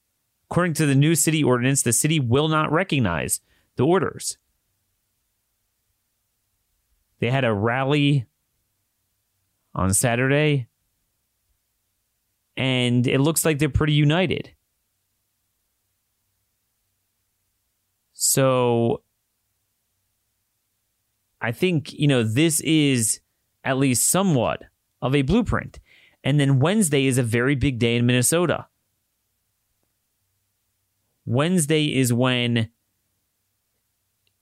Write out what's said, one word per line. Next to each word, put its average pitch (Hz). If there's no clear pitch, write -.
According 170
to 160
the 135
new 151
city 156
ordinance, 127
the 120
city 156
will 135
not 156
recognize 113
the 123
orders. -
They 117
had 135
a 113
rally 135
on 92
Saturday, 135
and 123
it 135
looks 156
like 156
they're 151
pretty 151
united. 147
So 123
I 113
think, 175
you 147
know, 127
this 143
is 143
at 131
least 135
somewhat 139
of 131
a 143
blueprint. 160
And 143
then 139
Wednesday 151
is 127
a 131
very 120
big 131
day 117
in 120
Minnesota. 123
Wednesday 151
is 127
when 120